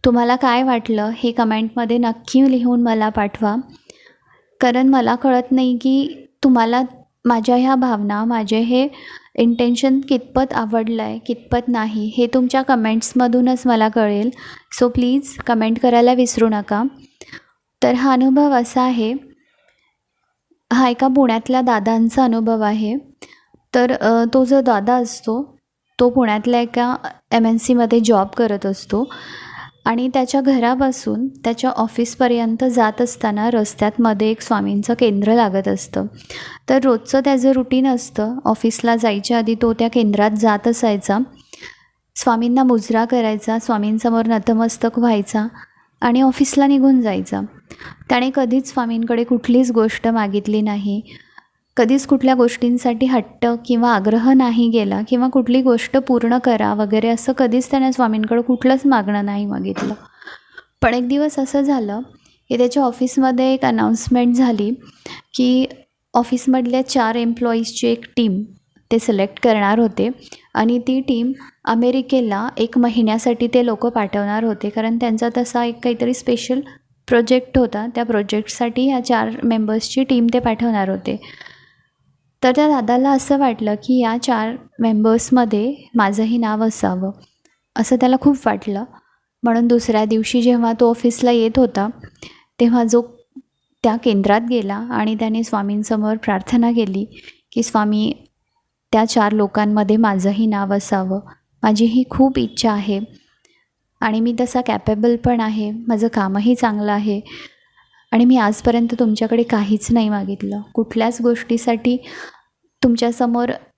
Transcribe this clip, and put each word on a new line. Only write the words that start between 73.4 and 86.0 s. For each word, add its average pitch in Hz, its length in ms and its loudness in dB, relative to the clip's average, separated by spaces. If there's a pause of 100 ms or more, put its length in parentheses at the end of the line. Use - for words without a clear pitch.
ते 247 200 2
लोकं 226 220 -2
पाठवणार 208 560 -2
होते, 208 240 -4
कारण 226 280 -4
त्यांचा 233 400 -2
तसा 240 280 -2
एक 233 200 -8
काहीतरी 240 300 -2
स्पेशल 254 460 -4 (480)
प्रोजेक्ट 254 500 2
होता. 214 360 -2
त्या 240 100 -4
प्रोजेक्टसाठी 226 840 -2
ह्या 254 160 -2
चार 220 260 0 (140)
मेंबर्सची 226 600 -2
टीम 240 300 2
ते 247 40 2
पाठवणार 226 500 -2
होते. 190 320 -6 (1200)
तर 254 140 2
त्या 302 120 4
दादाला 254 420 0
असं 277 280 0
वाटलं 220 360 0
की 254 280 0
या 226 200 -2
चार 226 340 -4 (220)
मेंबर्समध्ये 226 960 2 (200)
माझंही 220 440 0